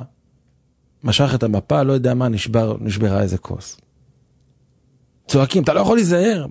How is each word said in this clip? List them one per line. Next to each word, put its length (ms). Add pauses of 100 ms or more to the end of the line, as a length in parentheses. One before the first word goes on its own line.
(1040)
משך 320
את 80
המפה, 400
לא 100
יודע 200
מה, 140
נשבר, 520
נשברה 420
איזה 160
כוס. 400 (1500)
צועקים, 360
"אתה 100
לא 60
יכול 180
להיזהר, 540